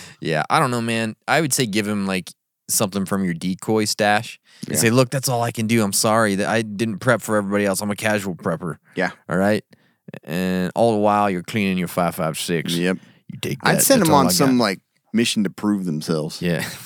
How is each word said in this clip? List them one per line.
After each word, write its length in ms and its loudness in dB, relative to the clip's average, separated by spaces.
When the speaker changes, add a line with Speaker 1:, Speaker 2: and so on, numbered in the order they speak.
Speaker 1:
<laughs> 200 -18
Yeah, 280 0
I 100 4
don't 120 2
know, 100 -2
man. 340 -2
I 140 2
would 120 0
say 120 0
give 220 0
him, 180 -2
like, 240 -2
something 360 0
from 200 -2
your 80 0
decoy 520 -2
stash 540 0
and 100 -6
Speaker 2:
Yeah. 60 0
Speaker 1:
say, 80 6
"Look, 200 4
that's 200 -4
all 120 0
I 100 -2
can 160 -2
do. 160 4
I'm 100 0
sorry 420 2
that 120 -2
I 140 0
didn't 380 -4
prep 220 2
for 160 -2
everybody 280 0
else. 160 0
I'm 100 -4
a 40 -4
casual 400 -2
prepper." 420 -6
Speaker 2:
Yeah. 160 -2
Speaker 1:
All 100 -2
right? 260 2
And 520 -2
all 180 4
the 60 0
while, 300 4
you're 140 -4
cleaning 340 -2
your 100 -2
five 280 -2
five 240 -4
six. 360 -2
Speaker 2:
Yep. 220 0
Speaker 1:
You 80 -14
take 240 -6
Speaker 2:
I'd 140 4
Speaker 1:
that. 60 2
Speaker 2:
send 180 6
Speaker 1:
That's 80 4
Speaker 2:
them 60 6
Speaker 1:
all 60 6
Speaker 2:
on 60 4
Speaker 1:
I 40 4
Speaker 2:
some, 260 4
Speaker 1:
got. 60 4
Speaker 2:
like, 160 0
mission 320 2
to 40 0
prove 360 -2
themselves. 560 -2
Speaker 1:
Yeah. 180 0